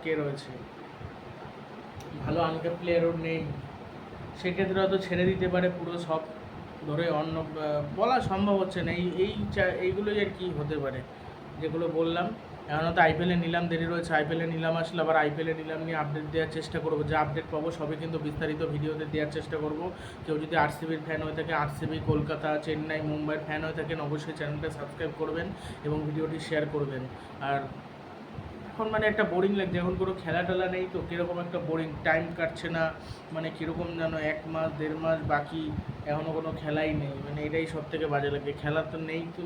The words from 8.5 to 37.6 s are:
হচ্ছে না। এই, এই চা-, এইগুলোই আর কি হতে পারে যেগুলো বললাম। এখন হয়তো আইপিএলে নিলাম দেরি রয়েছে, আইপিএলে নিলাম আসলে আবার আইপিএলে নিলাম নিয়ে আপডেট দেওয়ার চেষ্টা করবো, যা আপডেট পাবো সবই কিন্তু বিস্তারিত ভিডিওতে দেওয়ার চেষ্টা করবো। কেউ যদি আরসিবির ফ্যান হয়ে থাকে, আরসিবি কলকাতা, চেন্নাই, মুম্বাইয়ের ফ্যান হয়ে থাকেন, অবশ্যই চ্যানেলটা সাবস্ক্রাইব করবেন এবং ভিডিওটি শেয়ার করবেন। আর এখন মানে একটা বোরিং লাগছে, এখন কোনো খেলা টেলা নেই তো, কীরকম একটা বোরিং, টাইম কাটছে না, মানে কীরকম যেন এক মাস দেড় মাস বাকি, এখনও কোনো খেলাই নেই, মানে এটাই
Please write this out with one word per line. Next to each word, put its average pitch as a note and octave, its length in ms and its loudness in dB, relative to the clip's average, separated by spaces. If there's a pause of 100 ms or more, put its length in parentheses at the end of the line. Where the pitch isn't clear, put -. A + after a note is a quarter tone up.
হচ্ছে F#3 260 2
না। E3 100 2
এই, F3 260 2
এই G#3+ 160 4 (180)
চা-, G3 100 4
এইগুলোই F#3+ 580 2
আর G3 60 4 (120)
কি F3+ 200 -2
হতে D3 200 -2
পারে C3 220 -2 (600)
যেগুলো D#3+ 280 0
বললাম। E3 400 2 (400)
এখন D3+ 160 2
হয়তো E3+ 160 6
আইপিএলে E3+ 360 8
নিলাম E3+ 320 4
দেরি E3 160 2
রয়েছে, E3 300 2
আইপিএলে D#3+ 320 4
নিলাম E3 300 2
আসলে E3 260 0
আবার D#3+ 140 6
আইপিএলে D#3 380 4
নিলাম D#3+ 300 -4
নিয়ে E3 120 -2
আপডেট D3+ 260 0 (100)
দেওয়ার D#3+ 200 2
চেষ্টা D#3 260 -4
করবো, D3+ 260 2
যা D3+ 160 4
আপডেট D3+ 300 2
পাবো D#3 200 0
সবই D#3 300 -2
কিন্তু E3 180 -2
বিস্তারিত D3+ 480 0
ভিডিওতে D3+ 460 -2
দেওয়ার D3+ 200 0
চেষ্টা D#3 240 -4
করবো। D3+ 340 -2 (360)
কেউ D#3 120 0
যদি D#3 180 0
আরসিবির D#3 500 2
ফ্যান D#3 160 -2
হয়ে D#3 120 -4
থাকে, D#3 200 0
আরসিবি D3+ 520 0
কলকাতা, D3+ 560 2
চেন্নাই, D#3 380 -2
মুম্বাইয়ের D3+ 460 -2
ফ্যান D#3 180 -2
হয়ে D#3+ 80 -2
থাকেন, D#3 280 -2
অবশ্যই D3 320 -2
চ্যানেলটা D3+ 380 -4
সাবস্ক্রাইব D3 480 -6
করবেন D#3+ 280 -2 (380)
এবং D3+ 220 0
ভিডিওটি D#3 340 -2
শেয়ার D3+ 320 2
করবেন। C3 280 0 (400)
আর C#3 200 2 (1080)
এখন A3 220 -2
মানে G#3+ 160 4
একটা G#3+ 180 6
বোরিং G3 320 4
লাগছে, F#3 220 2
এখন F3+ 200 2
কোনো F#3 160 2 (100)
খেলা E3 180 2
টেলা F3+ 260 2
নেই F#3 240 0
তো, E3 160 -2
কীরকম F3 320 0
একটা F3 180 -4
বোরিং, D#3 300 0 (160)
টাইম E3 220 4 (100)
কাটছে E3 320 -2
না, E3 240 2 (400)
মানে D#3+ 260 -2
কীরকম E3 400 -4
যেন D#3+ 160 0
এক D#3 320 0
মাস D#3+ 320 0
দেড় D3+ 160 0
মাস D#3+ 240 2 (100)
বাকি, D3+ 420 0 (360)
এখনও D#3 260 0
কোনো D#3+ 200 -2 (100)
খেলাই D#3 320 2
নেই, C#3+ 140 0
মানে C#3+ 340 -4
এটাই D#3+ 240 2